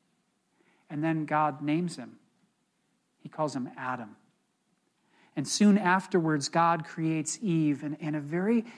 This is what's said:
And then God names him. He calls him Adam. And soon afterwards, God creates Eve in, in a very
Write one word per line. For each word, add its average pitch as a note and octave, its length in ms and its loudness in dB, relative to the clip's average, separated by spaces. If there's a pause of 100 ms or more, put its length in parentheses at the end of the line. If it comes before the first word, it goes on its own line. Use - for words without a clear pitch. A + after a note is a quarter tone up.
(920)
And D3+ 120 -4
then D#3+ 220 0
God D3+ 380 0
names D#3+ 340 -2
him. A#2 200 -16 (1080)
He - 80 -16
calls D3 260 -2
him B2 180 -6
Adam. A#2+ 420 -8 (1200)
And C#3 120 -4
soon G#3 320 6
afterwards, E3 680 2
God E3+ 360 2
creates D#3+ 560 -4
Eve D#3 440 2
in, D3+ 160 -4
in D#3 160 -4
a D3+ 40 -4
very F#3 440 0 (140)